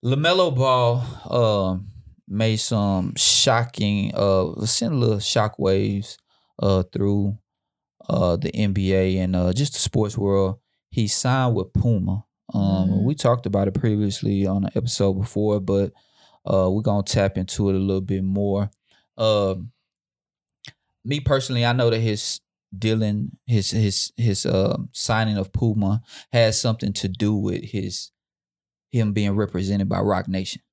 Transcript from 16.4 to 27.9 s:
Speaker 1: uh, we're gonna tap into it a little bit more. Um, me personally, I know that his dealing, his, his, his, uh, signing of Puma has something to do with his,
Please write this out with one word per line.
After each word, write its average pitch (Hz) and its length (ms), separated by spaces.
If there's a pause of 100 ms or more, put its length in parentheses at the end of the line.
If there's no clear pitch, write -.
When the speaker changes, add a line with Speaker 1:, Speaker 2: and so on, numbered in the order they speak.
Speaker 1:
uh, 95 260
we're 104 100
gonna 101 220
tap 98 340
into 98 320
it 95 60
a 95 40
little 95 220
bit 95 220
more. 101 480 (460)
Um, 104 540 (1300)
me 143 140
personally, 131 460
I 120 80
know 123 180
that 110 80
his 110 420 (360)
dealing, 104 680
his, 107 260
his, 104 460
his, 110 280
uh, - 320 (140)
signing 110 460
of 95 160
Puma 107 480 (300)
has 113 280
something 113 340
to - 140
do 104 280
with 98 300
his, 101 460 (800)